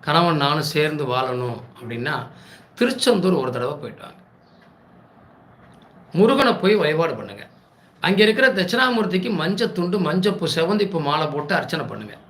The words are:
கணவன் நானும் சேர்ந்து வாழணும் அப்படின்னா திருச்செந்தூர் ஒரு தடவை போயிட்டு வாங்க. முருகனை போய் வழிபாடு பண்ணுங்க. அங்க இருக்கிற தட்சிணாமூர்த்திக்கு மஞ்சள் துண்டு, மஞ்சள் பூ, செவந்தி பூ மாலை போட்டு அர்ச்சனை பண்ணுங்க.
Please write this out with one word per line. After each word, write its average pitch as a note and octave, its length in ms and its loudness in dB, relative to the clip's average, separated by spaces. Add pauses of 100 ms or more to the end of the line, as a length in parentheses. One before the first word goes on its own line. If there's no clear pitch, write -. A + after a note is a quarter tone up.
கணவன் E3 360 4
நானும் C#3+ 380 0
சேர்ந்து D3+ 300 0
வாழணும் B2 540 -4 (160)
அப்படின்னா A#2+ 400 -8 (600)
திருச்செந்தூர் G#3 640 2
ஒரு B2+ 100 -4
தடவை B2 240 -6
போயிட்டு - 280 -14
வாங்க. - 180 -20 (1900)
முருகனை A#3+ 420 4
போய் F#3+ 200 2
வழிபாடு D#3 400 0
பண்ணுங்க. G2+ 300 -14 (560)
அங்க F#3+ 220 2
இருக்கிற A3 300 4
தட்சிணாமூர்த்திக்கு G3 760 0
மஞ்சள் G3 420 -2
துண்டு, F3+ 260 -2
மஞ்சள் F3+ 340 0
பூ, E3+ 220 -4
செவந்தி F#3 360 0
பூ E3+ 100 -2
மாலை D3+ 260 0
போட்டு D3 280 -4
அர்ச்சனை D#3 320 -4
பண்ணுங்க. G#2+ 280 -12 (160)